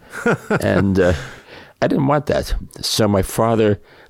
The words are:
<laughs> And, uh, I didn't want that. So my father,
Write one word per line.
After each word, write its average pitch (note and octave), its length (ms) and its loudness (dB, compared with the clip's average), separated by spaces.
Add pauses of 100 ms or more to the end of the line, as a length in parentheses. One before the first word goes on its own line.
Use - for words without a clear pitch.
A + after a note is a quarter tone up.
(240)
<laughs> A3 360 0
And, F#2+ 380 2
uh, F2+ 160 4 (680)
I - 80 0
didn't C#3+ 180 0
want C#3+ 200 0
that. - 280 -2 (260)
So - 280 0
my G2+ 140 2
father, A2 580 2 (300)